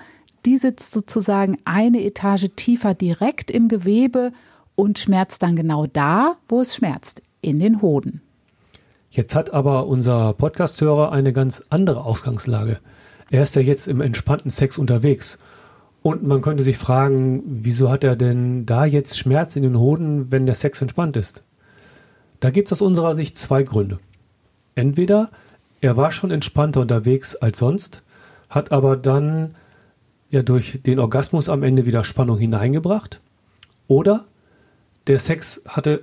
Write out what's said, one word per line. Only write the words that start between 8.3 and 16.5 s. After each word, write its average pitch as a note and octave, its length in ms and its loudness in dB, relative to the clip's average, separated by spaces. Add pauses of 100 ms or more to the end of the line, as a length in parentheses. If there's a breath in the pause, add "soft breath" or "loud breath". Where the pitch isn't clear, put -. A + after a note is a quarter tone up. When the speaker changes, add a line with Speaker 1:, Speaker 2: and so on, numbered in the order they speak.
Speaker 2:
Jetzt - 240 -4
hat D#3 180 -2
aber C#3+ 340 0
unser A#2+ 460 2
Podcast-Hörer D3 800 0
eine C#3 220 2
ganz C3 340 -2
andere E3+ 340 0
Ausgangslage. A2+ 800 -4 (500 soft breath)
Er B2+ 120 4
ist A#2 120 -2
ja C#3 80 4
jetzt C#3 260 0
im C3 120 -2
entspannten - 500 -2
Sex - 280 -2
unterwegs C3 600 0 (640 soft breath)
und D#3 220 -2
man C#3 180 2
könnte D3 220 0